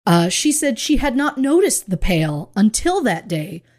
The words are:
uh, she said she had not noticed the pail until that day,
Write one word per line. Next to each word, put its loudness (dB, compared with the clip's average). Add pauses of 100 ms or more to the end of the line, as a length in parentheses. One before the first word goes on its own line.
uh, 4
she 0
said -2
she 0
had 0
not -2
noticed 2
the -2
pail -2
until 2
that -2
day, -8 (140)